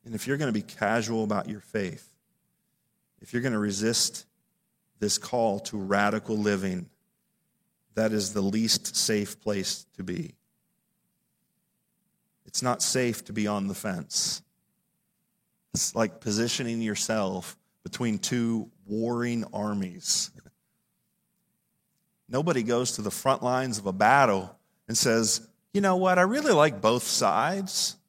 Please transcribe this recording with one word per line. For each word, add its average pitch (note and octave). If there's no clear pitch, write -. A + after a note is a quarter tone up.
And A#2
if G#2
you're C#3
gonna C#3
be G#2
casual A2
about G#2
your G#2
faith, F#2+
if G2+
you're A#2+
gonna A#2+
resist G#2
this G#2
call A2+
to -
radical G2+
living, F#2+
that A2
is G2+
the G#2
least G#2+
safe G#2
place G2+
to F#2
be. F2+
It's -
not B2
safe A#2+
to -
be G#2
on G2+
the G2
fence. -
It's -
like G#2+
positioning A#2
yourself G2+
between A2
two A#2
warring A#2
armies. G2+
Nobody C3+
goes A#2+
to A2
the G#2
front -
lines B2
of G2+
a F#2+
battle G#2+
and A2+
says, A2+
"You G3+
know F#3+
what? F#3
I F3+
really C4
like D3
both A2+
sides. C#3+